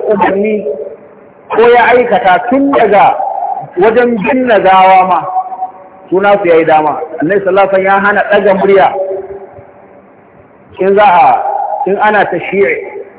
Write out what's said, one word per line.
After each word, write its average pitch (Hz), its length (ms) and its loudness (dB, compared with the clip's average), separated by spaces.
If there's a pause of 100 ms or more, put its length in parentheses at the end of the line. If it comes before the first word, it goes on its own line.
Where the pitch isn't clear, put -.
(120)
umarni 202 440 -2 (1000)
ko 220 160 2
ya 240 120 4 (120)
aikata 202 400 0 (160)
tun 277 220 0
daga 196 340 2 (720)
wajen 233 420 2
binne 254 400 0
gawa 190 380 4 (100)
ma, 170 120 0 (920)
su 180 100 0
nasu 202 240 2
yayi 165 220 2
dama. 156 320 0 (240)
Annabi 185 180 0
sallallahu 190 320 0
alaihi 190 140 0
wasallam - 0 -
ya 196 180 2
hana 202 160 0 (120)
ɗaga 202 280 2
murya 190 280 4 (1900)
in 190 180 0
za 208 80 6
a, 175 360 4 (440)
in 196 160 -2
ana 208 240 2
tashyi'i 180 500 -2 (420)